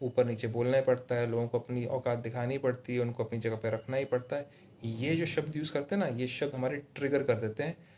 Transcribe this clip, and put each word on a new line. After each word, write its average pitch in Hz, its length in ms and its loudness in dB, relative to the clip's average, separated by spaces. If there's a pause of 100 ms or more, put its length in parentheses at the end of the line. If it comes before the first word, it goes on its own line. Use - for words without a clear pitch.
ऊपर 127 240 4
नीचे 117 220 -2
बोलना 120 300 2
ही 131 60 4
पड़ता 123 320 2
है, 120 140 2
लोगों 117 180 0
को 120 120 0
अपनी 123 280 -4
औकात 127 320 0
दिखानी 123 380 -2
पड़ती 127 380 0
है, 123 40 2
उनको 120 240 0
अपनी 113 160 -4
जगह 113 160 0
पे 110 140 -2
रखना 113 280 -2
ही 139 80 0
पड़ता 135 300 -2
है। 143 140 -6 (340)
ये 117 320 0
जो 165 120 2
शब्द 151 280 0
यूज़ 151 180 0
करते 143 220 -2
हैं 202 40 2
ना, 180 100 2
ये 123 200 -2
शब्द 143 260 -2
हमारे 131 220 0 (180)
ट्रिगर 139 280 2
कर 120 120 4
देते 107 280 -2
हैं 165 120 -4 (220)